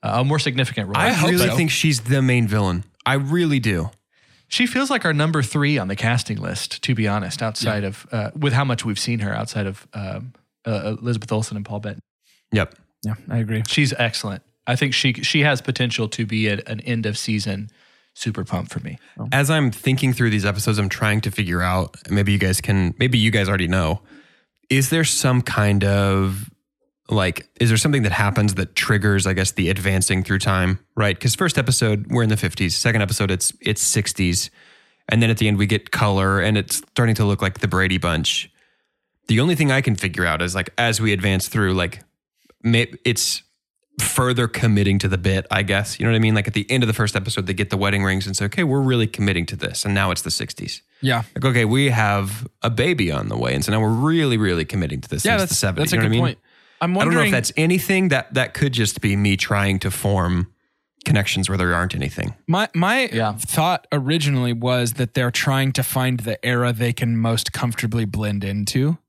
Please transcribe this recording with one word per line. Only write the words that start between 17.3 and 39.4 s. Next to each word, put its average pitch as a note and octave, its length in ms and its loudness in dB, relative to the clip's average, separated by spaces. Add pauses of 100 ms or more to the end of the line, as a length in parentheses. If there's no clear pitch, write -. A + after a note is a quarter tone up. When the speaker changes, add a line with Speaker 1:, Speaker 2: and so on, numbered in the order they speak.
Speaker 1:
super - 300 -6
pump F2+ 260 -4
for - 100 -8
me. - 180 -12 (180)
Speaker 3:
Oh. A2 140 -8
Speaker 2:
As C3+ 200 2
I'm D3+ 200 2
thinking C3 420 0
through A#2+ 180 2
these G#2 140 0
episodes, G#2 340 0
I'm G2 100 0
trying G#2+ 320 0
to G#2+ 100 -4
figure F2+ 320 -2
out, F#2 340 -2 (140)
maybe G2+ 220 2
you G2+ 60 2
guys F#2+ 220 0
can, F#2+ 380 2
maybe B2 200 2
you A2 120 4
guys G#2 180 0
already F#2 200 0
know, F2 340 0 (680)
is C3 220 2
there E3 140 2
some B2+ 380 2
kind G#2 420 2
of, G2 680 2 (580)
like, F#2+ 400 0 (120)
is A#2 100 4
there A2+ 80 4
something C#3+ 260 2
that G2 80 2
happens G2+ 420 2
that F#2 220 -6
triggers, G2+ 500 2
I F#2+ 60 0
guess, F#2 200 0
the F2+ 160 0
advancing F#2+ 540 0
through F#2+ 160 0
time, F#2 400 0 (160)
right? G2+ 240 0
'Cause - 160 0
first E3+ 240 0
episode, A2+ 500 0
we're A#2+ 140 2
in A2 60 2
the G#2+ 80 2
fifties. F2+ 400 -2
Second A2+ 260 2
episode, G2 300 0
it's, F#2 280 -2
it's - 220 -2
sixties. F2+ 640 0 (600)
And A2 120 4
then A2+ 100 4
at G#2+ 80 0
the G#2+ 100 2
end, G#2 100 2
we G#2 80 2
get G#2 240 -2
color G2 500 2
and G#2+ 160 2
it's - 200 -2
starting A2+ 400 0
to A2 80 2
look G2+ 180 0
like F#2+ 160 -2
the - 80 -2
Brady F#2 320 0
Bunch. D#2+ 500 -2 (800)
The A2 140 4